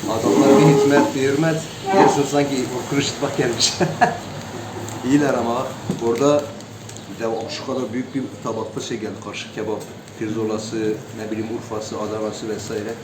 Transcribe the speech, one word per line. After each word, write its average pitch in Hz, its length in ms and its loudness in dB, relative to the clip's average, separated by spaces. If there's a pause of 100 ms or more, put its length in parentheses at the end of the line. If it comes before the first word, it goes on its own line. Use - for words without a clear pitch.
(120)
Adamlar 143 380 4 (120)
bir 156 40 8 (120)
hikmet, 143 380 4
bir 135 60 0
hürmet. 151 400 2 (340)
Yersin 143 360 6
sanki 143 240 2 (340)
kırışık - 320 0
bak 135 160 -2
gelmiş. 117 360 2 (640)
<laughs> - 680 -8
İyiler 139 280 4
ama 123 340 0 (400)
orada 143 340 4 (680)
bir 104 160 -8
de 113 40 0 (200)
şu - 160 -8
kadar 127 280 -4
büyük 123 220 -4
bir 131 80 -2 (200)
tabakta 110 380 -6
şey 120 160 -6
geldi. 104 160 -6 (100)
Karışık - 320 -10
kebap, 107 240 -4 (400)
pirzolası, 107 760 -2 (240)
ne 107 140 -6
bileyim 110 260 -4
Urfası, 110 440 -6
Adanası 107 480 -4
vesaire. 107 440 -4 (100)